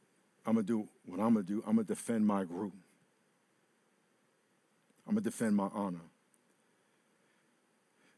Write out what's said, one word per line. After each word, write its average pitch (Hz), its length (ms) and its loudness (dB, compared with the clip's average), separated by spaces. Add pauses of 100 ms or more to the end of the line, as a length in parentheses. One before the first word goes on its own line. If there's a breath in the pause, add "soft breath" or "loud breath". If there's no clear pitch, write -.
(460)
"I'm 113 80 2
gonna 113 100 4
do 107 240 0 (160)
what 90 160 -8
I'm 113 140 4
gonna 107 100 4
do. 101 220 -4
I'm 110 120 2
gonna 113 60 2
defend 107 440 0
my 101 160 2
group. 90 300 -6 (2250)
I'm 107 80 2
gonna 110 60 2
defend 107 340 0
my 98 180 2
honor." 95 280 -4 (2250 soft breath)